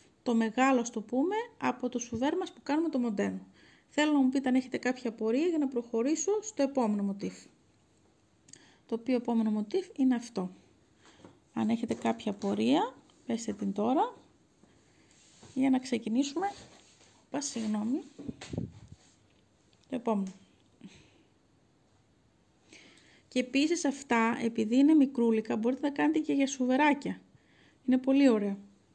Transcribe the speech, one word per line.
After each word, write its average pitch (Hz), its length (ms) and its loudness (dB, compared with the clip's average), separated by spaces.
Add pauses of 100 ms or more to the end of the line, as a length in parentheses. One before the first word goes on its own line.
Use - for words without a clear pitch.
(220)
το 240 120 0
μεγάλο, 254 460 4
ας 240 100 -4
το 214 100 -6
πούμε, 277 340 -2 (240)
από 254 300 -4
το 240 100 -6
σουβέρ 262 380 -2
μας 370 160 -6
που - 100 -20
κάνουμε 320 260 0
το 277 100 -2
μοντέρνο. 202 480 -2 (420)
Θέλω 302 240 2
να 294 60 4
μου 262 100 4
πείτε 269 200 0
αν 247 60 2
έχετε 254 240 -2
κάποια 247 320 -2
απορία 226 360 0
για 330 120 0
να 285 100 0
προχωρήσω 277 760 -2
στο - 200 -4
επόμενο 226 400 0
μοτίφ. 196 420 -8 (1400)
Το - 80 -4
οποίο 233 200 -2
επόμενο 233 360 0
μοτίφ 214 460 -2
είναι 262 180 4
αυτό. 180 360 -4 (1000)
Αν 220 160 -2
έχετε 233 260 -2
κάποια 226 360 -4
απορία, 226 640 0 (320)
πέστε 226 260 -6
την 196 200 -4
τώρα, 262 440 0 (1400)
για 262 160 2
να 262 80 4
ξεκινήσουμε. 254 680 -2 (840)
Πα, 285 100 -6
συγγνώμη. 226 600 -4 (1900)
Το 269 60 -8
επόμενο. 208 380 -4 (3000)
Και - 100 -2
επίσης 285 460 0
αυτά, 233 580 0
επειδή 226 340 0
είναι 285 180 8
μικρούλικα, 233 600 4
μπορείτε 247 320 -2
να - 20 0
κάνετε 294 280 0
και 302 140 -2
για 277 140 2
σουβεράκια. 269 760 0 (680)
Είναι 254 120 4
πολύ 269 300 6
ωραία 202 300 2 (360)